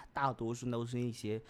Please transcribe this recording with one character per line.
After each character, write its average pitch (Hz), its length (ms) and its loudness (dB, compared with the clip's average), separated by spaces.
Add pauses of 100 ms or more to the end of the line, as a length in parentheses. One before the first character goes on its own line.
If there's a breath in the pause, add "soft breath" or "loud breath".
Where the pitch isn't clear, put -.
(140)
大 139 180 4
多 117 220 0
数 120 160 -2
都 117 160 0
是 123 160 0
一 120 100 0
些 110 380 -2